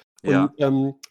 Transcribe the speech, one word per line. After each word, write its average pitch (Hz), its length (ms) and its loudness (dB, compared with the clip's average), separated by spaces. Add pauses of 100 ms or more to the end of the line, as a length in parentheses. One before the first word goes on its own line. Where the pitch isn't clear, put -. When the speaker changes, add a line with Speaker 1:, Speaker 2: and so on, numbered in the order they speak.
(240)
Speaker 1:
Und, - 80 0
Speaker 2:
Ja. - 260 0
Speaker 1:
ähm, 135 380 0 (160)